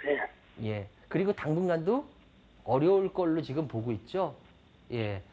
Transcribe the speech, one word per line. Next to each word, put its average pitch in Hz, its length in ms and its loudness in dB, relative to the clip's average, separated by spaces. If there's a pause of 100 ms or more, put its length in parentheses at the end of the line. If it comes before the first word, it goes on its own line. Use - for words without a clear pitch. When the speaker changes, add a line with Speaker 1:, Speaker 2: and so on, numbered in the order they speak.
Speaker 1:
예. - 640 -4
Speaker 2:
예. 104 180 -4 (220)
그리고 160 240 0
당분간도 170 720 0 (600)
어려울 180 480 4
걸로 165 280 2
지금 139 260 -2
보고 117 260 -2
있죠. 156 420 -4 (580)
예. 104 300 -2 (100)